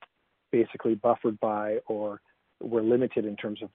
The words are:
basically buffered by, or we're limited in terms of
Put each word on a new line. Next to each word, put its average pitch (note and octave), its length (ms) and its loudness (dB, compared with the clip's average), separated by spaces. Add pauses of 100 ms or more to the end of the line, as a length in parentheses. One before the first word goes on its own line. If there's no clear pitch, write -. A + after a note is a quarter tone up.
(520)
basically A2+ 440 2
buffered A2+ 440 2
by, G#2+ 380 -2 (100)
or G#2 340 -4 (400)
we're A2+ 200 0
limited A#2+ 440 2
in G#2 100 -4
terms G#2 260 -8
of G#2 140 -12